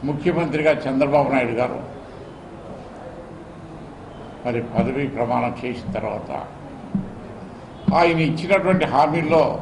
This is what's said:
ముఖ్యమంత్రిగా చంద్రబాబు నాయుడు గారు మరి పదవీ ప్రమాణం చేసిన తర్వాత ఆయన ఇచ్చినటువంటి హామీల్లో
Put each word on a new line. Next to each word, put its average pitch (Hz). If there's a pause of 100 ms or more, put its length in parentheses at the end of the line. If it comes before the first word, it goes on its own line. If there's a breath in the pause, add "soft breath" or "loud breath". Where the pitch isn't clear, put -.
ముఖ్యమంత్రిగా 151 (120)
చంద్రబాబు 139
నాయుడు 120
గారు 123 (2750)
మరి 117 (140)
పదవీ 127 (120)
ప్రమాణం 120
చేసిన 123
తర్వాత 104 (1700)
ఆయన 170 (120)
ఇచ్చినటువంటి 185
హామీల్లో 156 (200)